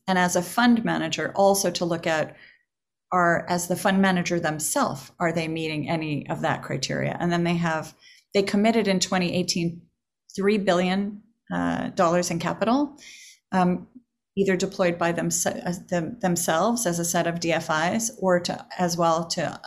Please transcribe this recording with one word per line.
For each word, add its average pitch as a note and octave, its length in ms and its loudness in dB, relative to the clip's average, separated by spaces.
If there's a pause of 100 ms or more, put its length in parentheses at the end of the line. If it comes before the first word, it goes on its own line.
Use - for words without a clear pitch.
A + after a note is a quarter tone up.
And F#3 100 2
as F3+ 180 2
a F3+ 60 2
fund A#3 420 2
manager, D#3+ 520 -2
also G3 360 4
to F3 140 -2
look E3 220 -2
at, D#3 280 0 (760)
are, F3 360 2
as F3 200 -2
the F3+ 80 -2
fund F#3+ 260 2
manager F3+ 380 2
themselves, D#3 800 -2
are E3+ 120 0
they E3 160 -2
meeting D#3+ 420 -4
any D#3 400 -2
of D#3 120 -4
that D#3 220 -2
criteria? C#3+ 560 -4
And F3 120 0
then E3+ 120 0
they E3+ 120 0
have, D#3+ 380 -2 (400)
they G3+ 100 2
committed G#3+ 460 2
in F#3+ 100 2
twenty F3 340 0
eighteen E3+ 480 -2 (540)
three G3+ 220 2
billion, F#3+ 640 0 (300)
uh, F3 440 -2
dollars F3+ 340 2
in E3+ 100 -4
capital, A3 580 0 (560)
um, F3+ 340 2 (480)
either F#3+ 200 2
deployed F3 440 0
by E3+ 120 2
them, E3+ 180 -2 (160)
uh, - 280 -4 (160)
them, E3 300 -4
themselves F3+ 640 0
as E3+ 140 0
a E3+ 60 -2
set E3+ 200 0
of E3+ 140 -2
D E3 120 -2
F D#3+ 180 -2 (220)
Is, A3+ 280 -2
or F3+ 220 4
to, F3+ 220 -6 (140)
as F3 180 0
well E3 340 2
to - 380 -4